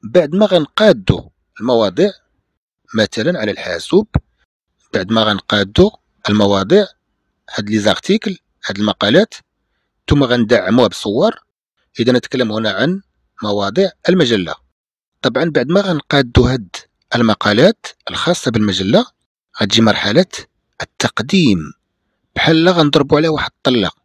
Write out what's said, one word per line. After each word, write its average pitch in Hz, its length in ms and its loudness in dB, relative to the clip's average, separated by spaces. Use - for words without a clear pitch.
بعد 147 320 0
ما 208 100 2
غنقادو 165 840 0
المواضيع 117 520 0
مثلًا 113 440 -2
على 104 120 -4
الحاسوب، 92 560 -2
بعد 95 180 -4
ما 113 120 2
غنقادو 104 680 0
المواضيع، 104 560 2
هاد 104 140 -8
لي 107 100 0
زارتيكل، 180 580 -2
هاد 98 120 -8
المقالات، 107 560 0
ثم 143 140 4
غندعموها 117 640 2
بصور. 127 560 -2
إذا 120 120 2
نتكلم 123 400 -2
هنا 107 200 -4
عن 147 300 -2
مواضيع 104 480 -2
المجلة. 117 460 0
طبعًا 131 240 -2
بعد 139 220 -4
ما 185 140 0
غنقادو 139 640 0
هاد 123 300 -4
المقالات 117 720 0
الخاصة - 420 -4
بالمجلة، 107 540 0
غتجي 110 200 0
مرحلة 113 440 0
التقديم. 139 800 0
بحال 165 340 2
غنضربو 151 480 2
عليها 160 120 0
واحد 151 280 -4
الطلة. 113 340 0